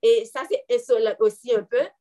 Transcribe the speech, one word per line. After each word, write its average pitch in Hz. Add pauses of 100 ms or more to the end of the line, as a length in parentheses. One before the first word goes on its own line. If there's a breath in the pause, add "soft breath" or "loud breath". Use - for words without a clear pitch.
et 226
ça 262
c'est -
insolite 226
aussi 220
un 214
peu 247 (180)